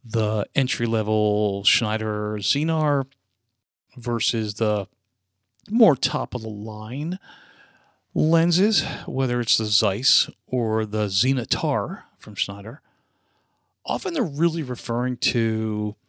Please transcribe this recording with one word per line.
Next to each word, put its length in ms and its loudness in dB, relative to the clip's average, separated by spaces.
the 540 -2
entry-level 1080 2
Schneider 720 0
Xenar 680 0
versus 560 -2
the 340 0
more 280 6
top-of-the-line 1200 -6
lenses, 720 2
whether 360 0
it's 160 0
the 80 -2
Zeiss 640 2
or 380 0
the 220 0
Xenatar 960 0
from 180 -14
Schneider, 440 -8
often 280 -2
they're 100 0
really 400 0
referring 540 -4
to 800 0